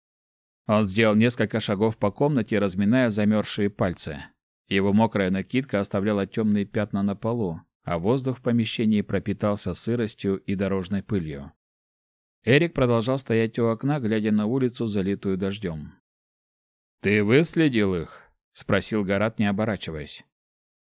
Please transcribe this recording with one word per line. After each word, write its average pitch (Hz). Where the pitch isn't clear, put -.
Он 107
сделал 104
несколько 110
шагов 110
по 101
комнате, 123
разминая 101
замёрзшие 104
пальцы. 85
Его 98
мокрая 104
накидка 101
оставляла 101
тёмные 104
пятна 104
на 101
полу, 110
а 87
воздух 127
в -
помещении 110
пропитался 98
сыростью 107
и 98
дорожной 95
пылью. 76
Эрик 151
продолжал 123
стоять 113
у 117
окна, 135
глядя 110
на 107
улицу, 120
залитую 98
дождём. 92
«Ты 104
выследил 120
их?» -
спросил 104
Гарат, 101
не 107
оборачиваясь. 98